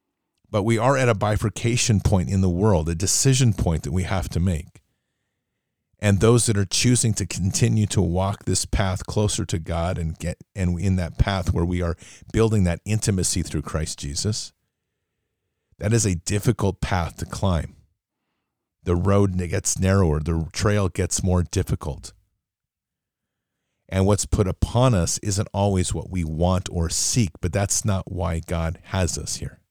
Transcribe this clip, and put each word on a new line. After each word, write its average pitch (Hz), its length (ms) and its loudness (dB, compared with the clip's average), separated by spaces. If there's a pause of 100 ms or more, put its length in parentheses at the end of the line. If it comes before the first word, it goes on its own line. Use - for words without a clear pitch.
(520)
But 104 120 0
we 113 140 2
are 127 180 2
at 131 140 2
a 110 60 2
bifurcation 107 840 0
point 87 300 2
in 98 120 2
the 95 80 2
world, 87 380 2
a 85 80 -2
decision 123 580 2
point 82 300 -2
that - 80 -6
we 92 120 0
have 87 260 -4
to 80 100 -4
make. 85 420 -4 (1160)
And 101 200 4
those 113 260 6
that 107 120 2
are 101 80 2
choosing 120 500 2
to 92 100 -4
continue 107 600 0
to - 140 0
walk 92 440 -2
this - 200 -2
path 95 420 -2
closer - 380 -2
to - 120 -4
God 85 400 -4
and 80 220 -6
get, - 180 -6 (180)
and 87 240 0
in 92 180 0
that 85 200 -4
path 92 340 0
where 87 140 0
we 87 160 -2
are 85 160 -4 (340)
building 107 340 2
that 85 200 0
intimacy 101 560 -2
through 78 220 -4
Christ - 360 -6
Jesus, - 540 -6 (1300)
that 107 140 0
is 110 120 4
a 92 100 2
difficult 101 640 -2
path 87 380 -2
to - 80 -10
climb. 87 500 -2 (1080)
The 87 120 0
road 98 420 4 (120)
gets - 300 -4
narrower, 92 400 4
the 82 340 -2
trail 104 360 2
gets - 340 -4
more 90 200 2
difficult. - 680 -4 (1800)
And 95 160 2
what's 101 200 2
put 104 220 0
upon 120 460 0
us 85 260 0
isn't 101 340 -4
always 98 400 0
what 78 160 -8
we 90 140 -2
want 87 480 0
or 82 180 -2
seek, - 420 0 (100)
but 85 120 -2
that's 101 320 -2
not 95 260 -2
why 87 340 -2
God 82 400 -4
has 92 320 -2
us 71 200 -8
here. - 220 -12 (100)